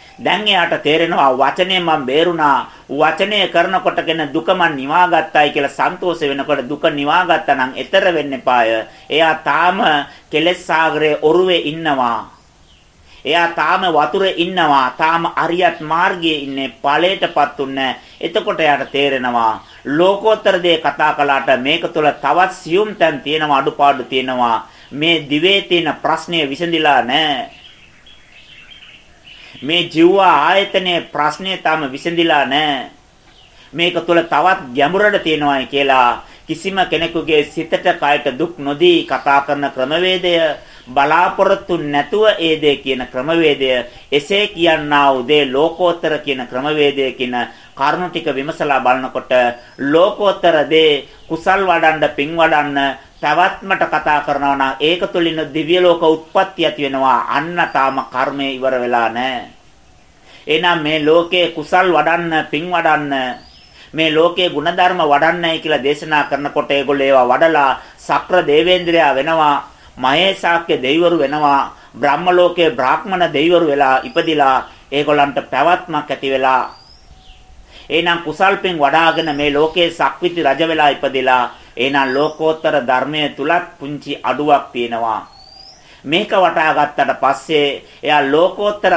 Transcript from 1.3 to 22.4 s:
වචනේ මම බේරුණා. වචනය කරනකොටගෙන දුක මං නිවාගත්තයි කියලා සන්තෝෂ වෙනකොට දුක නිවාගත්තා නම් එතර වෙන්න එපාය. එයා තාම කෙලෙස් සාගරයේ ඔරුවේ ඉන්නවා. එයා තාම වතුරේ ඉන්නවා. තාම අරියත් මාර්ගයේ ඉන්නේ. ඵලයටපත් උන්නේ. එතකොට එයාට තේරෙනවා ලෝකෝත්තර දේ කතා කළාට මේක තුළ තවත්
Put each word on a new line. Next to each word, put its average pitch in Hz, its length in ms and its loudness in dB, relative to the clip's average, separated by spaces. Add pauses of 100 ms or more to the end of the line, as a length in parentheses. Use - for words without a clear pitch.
වචනේ 180 440 0
මම 156 260 0
බේරුණා. 147 680 0 (160)
වචනය 170 640 0
කරනකොටගෙන 165 800 0
දුක 160 160 -4
මං 175 280 2
නිවාගත්තයි 156 760 2
කියලා 143 260 -4
සන්තෝෂ 165 440 -2
වෙනකොට 139 480 -2
දුක 143 160 -8
නිවාගත්තා 151 680 0
නම් 131 200 -2
එතර 190 380 0
වෙන්න 143 200 -4
එපාය. 123 360 2 (400)
එයා 156 340 2
තාම 165 340 0 (520)
කෙලෙස් 165 380 -2
සාගරයේ 156 540 0
ඔරුවේ 170 460 2
ඉන්නවා. 131 640 -4 (920)
එයා 170 220 2
තාම 170 340 -2 (100)
වතුරේ 175 460 0
ඉන්නවා. 156 600 0
තාම 165 280 0 (100)
අරියත් 170 460 0
මාර්ගයේ 165 640 -2
ඉන්නේ. 135 340 -8
ඵලයටපත් 160 800 0
උන්නේ. 135 360 -4 (260)
එතකොට 170 380 -4
එයාට 143 320 0
තේරෙනවා 123 720 0 (220)
ලෝකෝත්තර 190 800 2
දේ 170 140 4
කතා 151 360 0
කළාට 139 360 0 (120)
මේක 156 300 -2
තුළ 151 180 0 (120)
තවත් 170 320 2